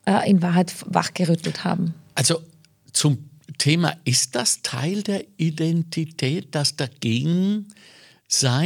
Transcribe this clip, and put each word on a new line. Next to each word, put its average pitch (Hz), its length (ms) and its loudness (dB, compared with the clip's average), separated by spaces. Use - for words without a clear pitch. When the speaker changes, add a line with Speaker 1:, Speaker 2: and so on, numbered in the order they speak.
Speaker 1:
äh, - 240 2
in 190 120 6
Wahrheit 175 320 2
wachgerüttelt 165 760 0
haben. 170 300 -2
Speaker 2:
Also 165 260 0
zum 139 360 0
Thema, 160 360 2
ist - 300 0
das 240 280 -2
Teil 170 400 -4
der 202 200 -4
Identität, 160 1120 -2
das 147 240 -2
Dagegensein? 165 880 -2